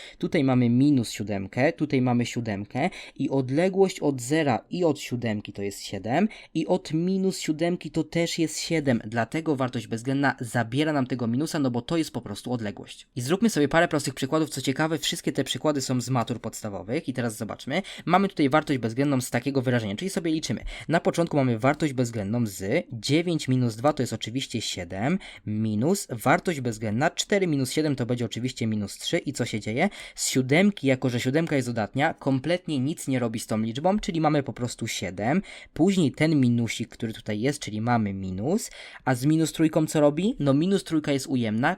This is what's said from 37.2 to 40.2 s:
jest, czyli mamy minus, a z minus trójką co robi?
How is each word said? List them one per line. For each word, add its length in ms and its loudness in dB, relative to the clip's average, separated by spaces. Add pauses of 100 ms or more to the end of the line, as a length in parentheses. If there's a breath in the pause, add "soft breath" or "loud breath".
jest, 200 0
czyli 220 -6
mamy 320 2
minus, 580 -2 (340 loud breath)
a 100 2
z 100 -2
minus 280 4
trójką 340 4
co 140 2
robi? 380 4